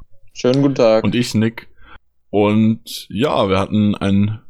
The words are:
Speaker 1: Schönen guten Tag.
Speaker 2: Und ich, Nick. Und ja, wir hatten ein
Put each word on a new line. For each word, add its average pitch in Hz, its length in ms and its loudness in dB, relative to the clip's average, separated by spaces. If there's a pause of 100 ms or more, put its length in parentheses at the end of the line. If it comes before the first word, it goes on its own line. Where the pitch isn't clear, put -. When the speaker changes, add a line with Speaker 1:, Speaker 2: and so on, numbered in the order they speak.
(320)
Speaker 1:
Schönen 131 300 0
guten 139 140 2
Tag. 113 280 4
Speaker 2:
Und 104 120 -2
ich, 120 180 -2
Nick. 113 360 -2 (600)
Und 107 800 0
ja, 107 400 -2
wir 95 80 2
hatten 104 380 0
ein 101 540 -2